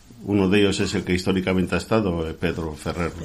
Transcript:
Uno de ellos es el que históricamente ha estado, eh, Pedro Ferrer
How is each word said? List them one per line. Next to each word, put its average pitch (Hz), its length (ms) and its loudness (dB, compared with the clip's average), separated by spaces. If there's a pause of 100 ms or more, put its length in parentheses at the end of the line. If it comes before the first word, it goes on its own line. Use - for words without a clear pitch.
(240)
Uno 98 240 2
de 104 120 4
ellos 98 200 2
es 101 160 -2
el 90 80 -2
que 92 80 -2
históricamente 92 640 0
ha - 20 -2
estado, 87 500 0
eh, 80 60 -8
Pedro 82 400 -4
Ferrer 82 380 -4 (120)